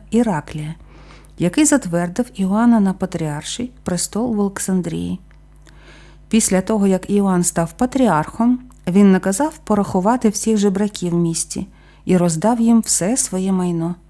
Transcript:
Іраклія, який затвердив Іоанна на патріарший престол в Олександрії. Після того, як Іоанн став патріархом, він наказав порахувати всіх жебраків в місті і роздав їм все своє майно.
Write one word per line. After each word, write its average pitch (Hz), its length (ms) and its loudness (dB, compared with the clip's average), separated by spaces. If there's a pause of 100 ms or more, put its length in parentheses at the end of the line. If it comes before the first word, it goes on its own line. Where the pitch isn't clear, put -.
(120)
Іраклія, 160 640 -2 (640)
який 180 260 2
затвердив 180 720 -2
Іоанна 214 440 2
на 196 140 2
патріарший 165 800 -6 (120)
престол 214 520 -4
в 202 40 -2
Олександрії. 180 800 -4 (1080)
Після 196 320 2
того, 196 260 0
як 185 220 0
Іоанн 196 340 2
став 170 300 -2
патріархом, 247 880 0 (280)
він 196 240 6
наказав 196 460 0
порахувати 208 720 0
всіх 220 280 0
жебраків 202 560 0
в 170 40 2
місті 170 500 -2 (380)
і 185 120 2
роздав 175 440 0
їм 226 180 4
все 214 380 -2
своє 185 340 -2
майно. 175 440 -2 (140)